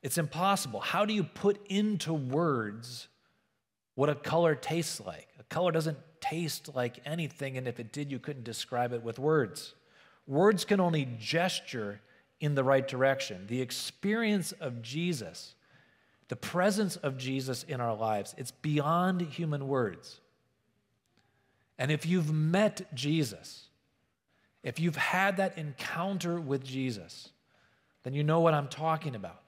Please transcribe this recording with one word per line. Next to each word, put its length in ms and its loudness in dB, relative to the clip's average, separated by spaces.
It's 160 -2
impossible. 640 0
How 240 2
do 100 0
you 100 2
put 440 0
into 460 0
words 960 -2
what 120 4
a 80 2
color 400 4
tastes 460 -4
like? 260 -12
A 40 -20
color 300 0
doesn't 240 0
taste 540 -4
like 300 -4
anything, 520 -4
and 100 -4
if 120 -6
it 120 -10
did, 200 -6
you 80 -4
couldn't 240 -10
describe 500 -2
it 80 -4
with 180 -8
words. 540 2
Words 360 6
can 160 2
only 280 2
gesture 800 -2
in 160 0
the 80 4
right 240 6
direction. 600 0
The 140 -2
experience 920 -2
of 280 -8
Jesus, 720 -4
the 80 -4
presence 600 0
of 200 -4
Jesus 460 -4
in 180 -6
our 140 0
lives, 420 -2
it's 140 -8
beyond 720 2
human 460 -2
words. 520 -2
And 140 0
if 140 0
you've 260 2
met 640 2
Jesus, 720 -2
if 160 -6
you've 180 2
had 400 2
that 200 0
encounter 840 -4
with 240 -2
Jesus, 680 -6
then 100 -6
you 100 0
know 160 6
what 140 8
I'm 160 2
talking 460 -2
about. 320 -10